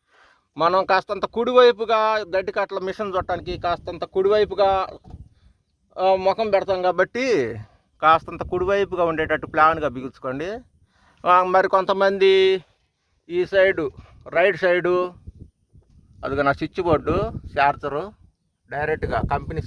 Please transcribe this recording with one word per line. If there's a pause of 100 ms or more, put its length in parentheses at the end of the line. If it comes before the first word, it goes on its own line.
(580)
మనం
కాస్తంత
కుడివైపుగా
గడ్డి
కట్టల
మిషన్
చుట్టడానికి
కాస్తంత
కుడివైపుగా, (1120)
ఆ,
ముఖం
పెడతాం
కాబట్టి (460)
కాస్తంత
కుడివైపుగా
ఉండేటట్టు
ప్లాన్గా
బిగించుకోండి. (680)
ఆ,
మరి
కొంతమంది (680)
ఈ
సైడు, (360)
రైట్
సైడు, (1120)
అదిగో
నా
స్విచ్
బోర్డు, (280)
ఛార్జరు, (600)
డైరెక్ట్గా (100)
కంపెనీ